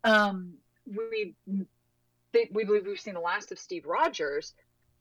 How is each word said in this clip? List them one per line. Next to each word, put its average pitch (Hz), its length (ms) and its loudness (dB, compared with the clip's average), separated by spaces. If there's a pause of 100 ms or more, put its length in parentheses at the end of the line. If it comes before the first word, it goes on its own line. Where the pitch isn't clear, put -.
Um, 202 500 4 (320)
we, 427 480 -6 (1000)
they, 233 200 4
we 214 120 0
believe 202 220 2
we've 196 120 -6
seen 202 160 -12
the 175 60 -6
last 185 320 -4
of 175 60 -10
Steve 160 280 -10
Rogers. 165 680 -2 (460)